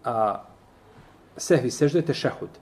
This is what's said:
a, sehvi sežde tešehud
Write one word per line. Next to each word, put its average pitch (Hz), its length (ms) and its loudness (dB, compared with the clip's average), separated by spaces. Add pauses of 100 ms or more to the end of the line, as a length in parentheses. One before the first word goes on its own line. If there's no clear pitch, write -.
a, 110 400 0 (920)
sehvi 127 340 2
sežde 151 300 2
tešehud - 480 -4 (120)